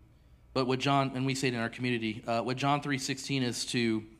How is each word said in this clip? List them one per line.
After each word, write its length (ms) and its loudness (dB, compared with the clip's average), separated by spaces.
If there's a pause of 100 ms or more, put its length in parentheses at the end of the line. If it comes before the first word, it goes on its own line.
(540)
but 140 2
what 120 2
John, 360 4
and 100 -2
we 80 2
say 140 0
it 80 0
in 40 -2
our 100 0
community, 580 -2
uh, 160 0
what 120 -2
John 260 2
three 180 -2
sixteen 420 -4
is 260 -2
to, 360 2 (160)